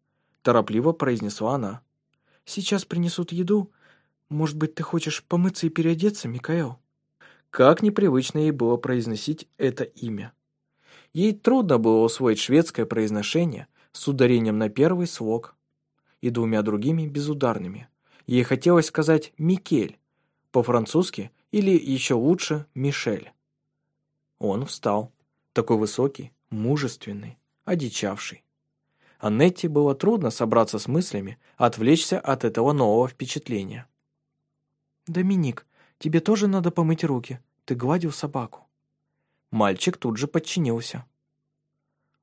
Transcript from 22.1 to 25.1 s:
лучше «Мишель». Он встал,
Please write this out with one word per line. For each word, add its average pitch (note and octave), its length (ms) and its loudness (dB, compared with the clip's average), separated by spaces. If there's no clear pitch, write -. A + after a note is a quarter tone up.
лучше D3+ 560 0
«Мишель». C3 580 -4
Он G#2+ 260 -2
встал, G#2+ 480 -4